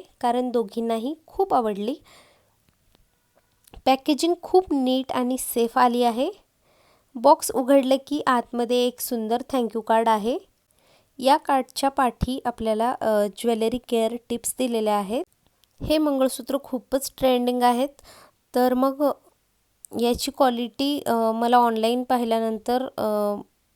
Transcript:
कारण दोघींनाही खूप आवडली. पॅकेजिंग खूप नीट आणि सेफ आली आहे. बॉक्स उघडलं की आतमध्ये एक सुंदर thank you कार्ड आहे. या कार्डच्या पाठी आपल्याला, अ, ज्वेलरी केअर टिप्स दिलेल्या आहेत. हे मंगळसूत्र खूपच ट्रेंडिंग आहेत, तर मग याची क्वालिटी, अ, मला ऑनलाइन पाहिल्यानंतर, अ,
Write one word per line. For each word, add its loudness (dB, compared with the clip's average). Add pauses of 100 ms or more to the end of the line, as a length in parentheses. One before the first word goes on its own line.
(220)
कारण 0
दोघींनाही -4 (120)
खूप -2
आवडली. -2 (1900)
पॅकेजिंग 0
खूप 2
नीट 0
आणि -2
सेफ -2
आली 4
आहे. 0 (840)
बॉक्स 4
उघडलं 2 (120)
की -4
आतमध्ये -2
एक -2
सुंदर -4
thank -2
you -6
कार्ड 2
आहे. 0 (800)
या 4
कार्डच्या -2
पाठी -2
आपल्याला, -2
अ, 2 (100)
ज्वेलरी -2
केअर -2 (140)
टिप्स -6
दिलेल्या 0
आहेत. -4 (580)
हे 2
मंगळसूत्र 0
खूपच -6
ट्रेंडिंग 2
आहेत, 2 (640)
तर 4
मग 0 (880)
याची 0
क्वालिटी, 0
अ, 0
मला 2
ऑनलाइन 2
पाहिल्यानंतर, -2 (140)
अ, -2 (340)